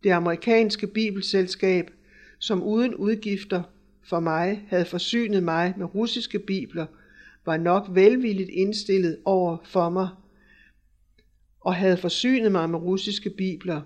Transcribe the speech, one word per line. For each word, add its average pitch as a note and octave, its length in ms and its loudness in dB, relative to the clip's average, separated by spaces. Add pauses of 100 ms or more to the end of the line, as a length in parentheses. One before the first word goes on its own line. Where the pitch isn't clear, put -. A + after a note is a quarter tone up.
Det G#3 60 4
amerikanske G3+ 760 2
bibelselskab, F#3+ 1040 0 (480)
som F#3+ 240 -2
uden A3+ 320 0
udgifter G3+ 680 -4 (400)
for F3 160 -2
mig E3+ 480 -2
havde F3 180 2
forsynet G#3 580 0
mig E3+ 340 0
med F3+ 180 -8
russiske A3+ 440 -4
bibler, E3 460 -4 (600)
var D#3+ 120 0
nok F3 340 2
velvilligt G3 580 4
indstillet F#3+ 760 0
over F3+ 380 2
for E3+ 260 0
mig F#3 200 -2 (1500)
og F3+ 140 0
havde F#3 220 4
forsynet A3+ 540 0
mig E3 180 0
med E3+ 100 -2
russiske F#3+ 500 -4
bibler. F3+ 560 -6